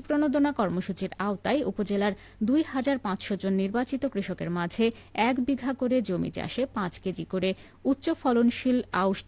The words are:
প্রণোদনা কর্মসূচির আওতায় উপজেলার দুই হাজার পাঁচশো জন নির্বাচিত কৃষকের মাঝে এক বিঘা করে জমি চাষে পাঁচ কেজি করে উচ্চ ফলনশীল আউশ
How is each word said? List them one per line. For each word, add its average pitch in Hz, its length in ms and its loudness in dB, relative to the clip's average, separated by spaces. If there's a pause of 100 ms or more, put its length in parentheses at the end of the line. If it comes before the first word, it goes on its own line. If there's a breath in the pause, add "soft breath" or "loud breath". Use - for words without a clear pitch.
প্রণোদনা 294 520 2
কর্মসূচির 185 540 -2 (140)
আওতায় 208 340 0 (100)
উপজেলার 202 440 0 (340 loud breath)
দুই 285 120 4 (120)
হাজার 269 320 0
পাঁচশো 196 380 -2
জন 190 100 2 (100)
নির্বাচিত 240 400 -2 (100)
কৃষকের 185 460 -4
মাঝে 175 260 0 (440 loud breath)
এক 254 80 2 (100)
বিঘা 254 340 0
করে 254 160 2 (120)
জমি 170 280 0
চাষে - 260 -4 (140)
পাঁচ 185 160 -2 (120)
কেজি 180 280 -4
করে 185 180 0 (400 loud breath)
উচ্চ - 160 0 (140)
ফলনশীল 240 580 2 (240)
আউশ 196 260 2